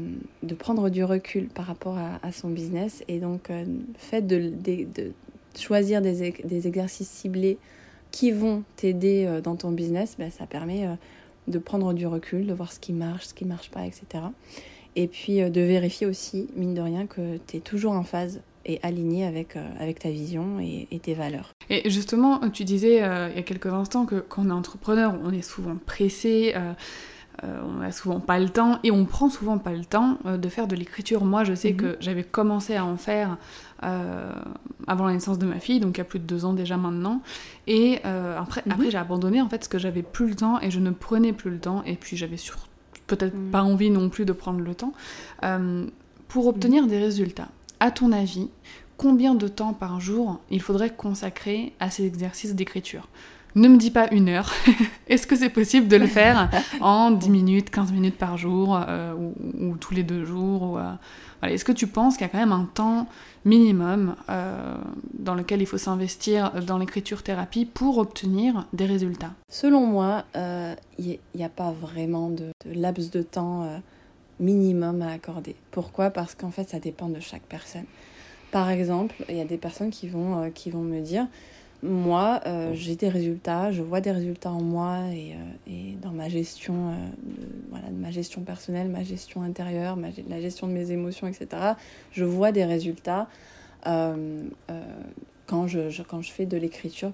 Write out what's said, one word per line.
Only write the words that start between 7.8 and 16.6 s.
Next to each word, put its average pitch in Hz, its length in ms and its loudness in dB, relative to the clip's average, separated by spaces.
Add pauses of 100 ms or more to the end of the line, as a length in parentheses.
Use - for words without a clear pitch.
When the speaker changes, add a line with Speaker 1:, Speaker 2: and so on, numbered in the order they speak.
Speaker 1:
qui 247 180 2
vont 214 320 0 (140)
t'aider, 190 500 2
euh, 165 140 -2
dans 170 160 -4
ton 175 160 -4
business, 170 480 -2
ben, 165 100 -8
ça - 160 -14
permet, 175 400 -6
euh, 170 80 -4 (540)
de 175 100 -2
prendre 185 360 -2
du 175 120 -4
recul, 170 400 -4
de 196 80 -4
voir 175 180 -10
ce - 60 -18
qui - 140 -8
marche, 170 340 -6
ce - 80 -18
qui - 100 -10
marche 175 280 -8
pas, 180 140 -8
et 180 40 -8
cetera. 180 420 -12 (640)
Et 180 140 0
puis, 196 340 0
euh, 180 80 2
de 175 100 2
vérifier 180 460 2
aussi, 196 480 -6
mine 180 200 -2